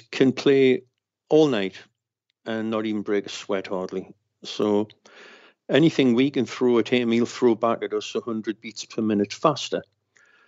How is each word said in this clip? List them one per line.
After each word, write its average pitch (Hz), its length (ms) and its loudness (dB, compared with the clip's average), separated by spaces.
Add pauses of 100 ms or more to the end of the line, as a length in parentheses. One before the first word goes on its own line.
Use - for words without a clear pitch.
(120)
can 135 200 2
play 135 520 4 (460)
all 156 180 6
night 101 280 -2 (720)
and 110 240 -6
not 110 160 -2
even 107 160 -4
break 101 240 -2
a - 40 -14
sweat - 380 -6
hardly. 92 460 -8 (300)
So 107 440 0 (840)
anything 143 440 4
we 135 180 2
can 131 140 -2
throw 120 340 0
at 110 80 0
him, 123 240 0
he'll 117 140 2
throw 117 300 2
back 117 280 -2
at 104 100 -6
us 107 220 -6
a 113 60 -4
hundred 110 400 -8
beats - 240 -14
per - 160 -8
minute 104 320 0
faster. - 500 -2 (640)